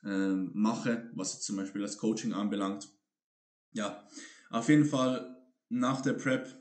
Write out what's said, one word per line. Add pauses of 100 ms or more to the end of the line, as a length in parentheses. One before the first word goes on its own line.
ähm,
mache,
was
jetzt
zum
Beispiel
das
Coaching
anbelangt. (840)
Ja, (400)
auf
jeden
Fall (320)
nach
der
Prep